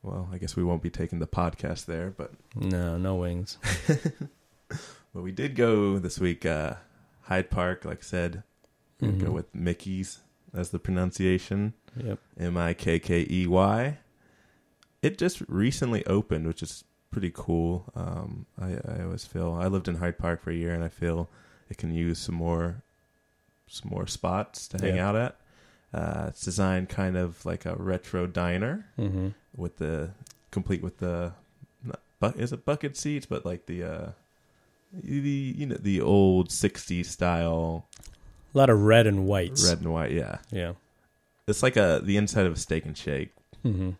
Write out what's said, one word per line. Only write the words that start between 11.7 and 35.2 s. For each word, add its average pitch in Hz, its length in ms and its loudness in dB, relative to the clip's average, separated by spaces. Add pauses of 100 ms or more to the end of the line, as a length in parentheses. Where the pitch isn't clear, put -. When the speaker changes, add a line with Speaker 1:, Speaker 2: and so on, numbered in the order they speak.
Speaker 2:
Yep. 120 240 -6 (200)
Speaker 1:
M 87 180 -2
I 85 160 0
K 85 240 0
K 85 320 2
E 90 160 2
Y. 104 540 2 (1040)
It 170 160 2
just 180 280 0
recently 117 600 0
opened, 87 400 2
which 82 160 -4
is - 200 -12 (280)
pretty 92 200 -2
cool. 85 540 0 (100)
Um, 85 520 -8 (120)
I, 92 180 -6 (100)
I - 160 -6
always 87 220 -6
feel, 85 280 -4
I 87 140 0
lived 95 200 0
in 87 80 -2
Hyde 87 220 -2
Park 85 240 -2
for - 80 -8
a 82 60 -2
year, 85 180 -2
and 85 100 -2
I 82 60 -4
feel 85 400 -2 (400)
it - 80 -10
can 82 160 -4
use 82 240 0
some - 180 -6
more, 85 460 -2 (840)
some - 240 -12
more 92 160 -4
spots - 640 -4
to 92 140 -6
hang 95 120 2
Speaker 2:
Yeah. 92 140 2
Speaker 1:
out 101 60 2
at. 120 200 0 (580)
Uh, 78 360 -2
it's - 140 -12
designed 92 460 2
kind 92 280 0
of 87 280 -2
like 87 220 -4
a 87 80 -4
retro 92 500 -2
diner 92 640 -2 (100)
Speaker 2:
Mm-hmm. 95 300 -2 (280)
Speaker 1:
with 87 220 -6
the, 80 320 -4 (400)
complete 92 320 -2
with 87 160 -6
the, 87 360 -4 (500)
not - 160 -10 (200)
bu-, 110 220 0
is 123 100 -2
it - 140 -8
bucket 143 320 -2
seats, 147 300 -4
but, - 180 -4
like, 87 220 -6
the, 87 160 -6
uh, 78 260 -8 (960)
the, 139 540 -2